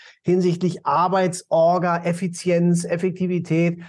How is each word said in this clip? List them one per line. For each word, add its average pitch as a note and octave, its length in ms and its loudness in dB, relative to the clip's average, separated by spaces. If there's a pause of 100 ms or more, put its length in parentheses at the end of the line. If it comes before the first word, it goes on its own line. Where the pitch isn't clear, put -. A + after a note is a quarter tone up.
(220)
hinsichtlich F3+ 600 0
Arbeitsorga, F3 1200 0
Effizienz, F3 800 0
Effektivität E3+ 1040 -2